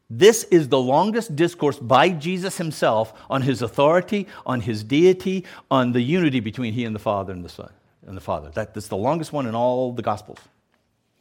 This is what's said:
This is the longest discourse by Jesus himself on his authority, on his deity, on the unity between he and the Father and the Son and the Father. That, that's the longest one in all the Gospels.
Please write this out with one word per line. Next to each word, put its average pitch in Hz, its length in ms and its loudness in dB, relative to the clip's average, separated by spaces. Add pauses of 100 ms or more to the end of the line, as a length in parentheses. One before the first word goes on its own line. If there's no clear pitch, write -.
This 180 360 6
is 160 220 4
the 135 100 2
longest 156 600 0
discourse 160 420 0
by 127 300 4
Jesus 175 480 -6
himself 139 560 -2 (160)
on 135 140 0
his 123 180 0
authority, 175 680 2 (180)
on 127 140 -2
his 107 240 -4
deity, 180 600 2 (240)
on 123 240 2
the 123 80 2
unity 143 400 0
between 110 320 -6
he 120 100 -4
and 110 100 -6
the 107 60 -8
Father 98 320 -4
and 90 140 -12
the 85 40 -16
Son - 220 -18 (340)
and 95 120 -16
the - 40 -16
Father. 78 280 -6
That, 104 240 -8
that's 107 160 -12
the 104 80 -6
longest 147 340 -4
one 139 160 -6
in 113 80 -6
all 123 380 -2
the 117 80 -10
Gospels. - 380 -6 (800)